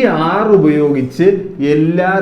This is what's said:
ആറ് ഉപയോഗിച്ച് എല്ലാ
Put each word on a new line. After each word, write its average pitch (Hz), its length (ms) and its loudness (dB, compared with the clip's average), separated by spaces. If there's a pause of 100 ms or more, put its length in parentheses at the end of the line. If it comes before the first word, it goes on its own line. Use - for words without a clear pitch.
(300)
ആറ് 214 280 -2
ഉപയോഗിച്ച് 147 680 0 (480)
എല്ലാ 175 360 0 (120)